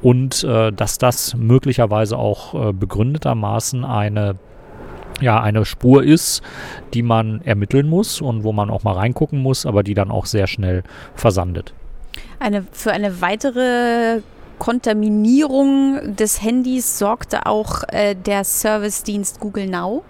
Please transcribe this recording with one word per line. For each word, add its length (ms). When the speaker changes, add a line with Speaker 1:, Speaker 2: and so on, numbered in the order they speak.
Speaker 1:
und, 440
äh, 280
dass 240
das 380
möglicherweise 840
auch, 540
äh, 20
begründetermaßen 1120
eine, 520
ja, 220
eine 240
Spur 360
ist, 380
die 80
man 400
ermitteln 440
muss 360
und 220
wo 80
man 180
auch 120
mal 120
reingucken 480
muss, 240
aber 160
die 100
dann 180
auch 140
sehr 220
schnell 380
versandet. 600
Speaker 2:
Eine, 340
für 200
eine 280
weitere 1000
Kontaminierung 1600
des 260
Handys 560
sorgte 500
auch, 420
äh, 260
der 300
Servicedienst 960
Google 260
Now 440